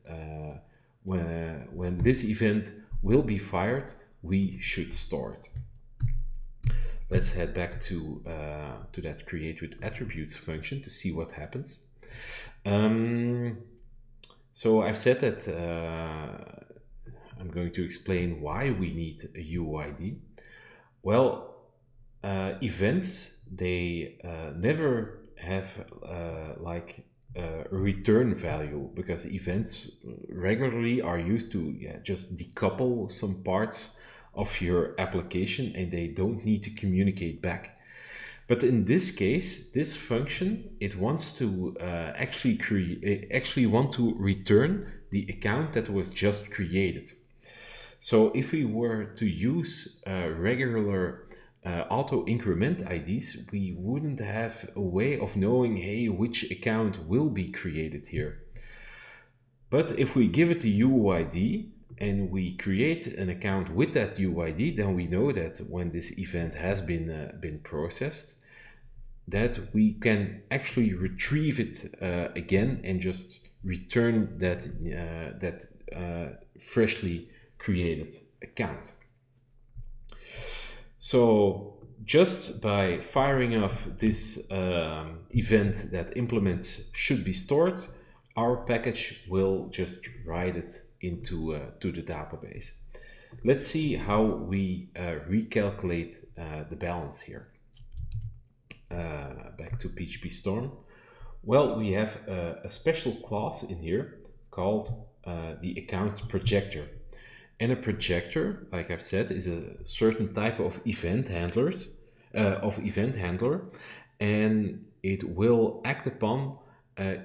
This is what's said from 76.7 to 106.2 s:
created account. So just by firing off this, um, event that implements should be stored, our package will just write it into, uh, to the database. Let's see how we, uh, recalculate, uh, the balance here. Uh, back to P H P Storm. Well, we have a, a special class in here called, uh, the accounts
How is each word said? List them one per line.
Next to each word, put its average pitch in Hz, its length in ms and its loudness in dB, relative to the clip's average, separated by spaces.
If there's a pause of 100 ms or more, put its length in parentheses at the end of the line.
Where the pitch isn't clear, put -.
created 87 560 0 (280)
account. - 500 -6 (2000)
So 107 760 6 (300)
just - 580 4
by 98 380 4
firing 127 640 2
off - 240 -2 (120)
this, - 520 0
um, 82 680 -2 (120)
event 104 600 4
that 87 260 -4
implements 104 800 0
should 110 300 0
be 95 80 2
stored, 170 480 4 (560)
our 120 280 4
package - 640 -2
will 95 420 2
just - 360 -4 (180)
write 85 320 -2
it 85 160 -6 (280)
into, 85 540 -4
uh, 73 60 -4 (200)
to 87 120 -2
the 80 100 -6
database. - 680 -10 (720)
Let's 139 220 4
see 156 280 2
how 104 280 4
we, 95 760 0
uh, 87 200 -2 (120)
recalculate, 98 960 0 (140)
uh, 78 320 -8
the 80 60 -8
balance 87 440 -4
here. - 280 -14 (1400)
Uh, 73 680 -8
back - 220 -6
to - 80 -4
P - 160 -8
H - 180 -10
P 85 80 -8
Storm. 113 420 -4 (720)
Well, 131 340 4
we 107 160 2
have 107 240 0 (100)
a, 87 380 -4
a - 60 -10
special 165 420 0
class - 500 -4
in - 160 -8
here 87 420 -2 (300)
called, 104 560 -2 (180)
uh, 82 360 -6
the 92 180 -6
accounts 101 420 -2